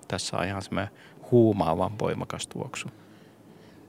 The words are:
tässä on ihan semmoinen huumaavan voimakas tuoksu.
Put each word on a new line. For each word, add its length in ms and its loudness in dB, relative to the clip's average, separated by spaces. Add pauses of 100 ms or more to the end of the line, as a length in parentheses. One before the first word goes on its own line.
tässä 280 -6
on 80 0
ihan 180 -4
semmoinen 320 -6 (360)
huumaavan 680 4
voimakas 480 -4
tuoksu. 420 -10 (1000)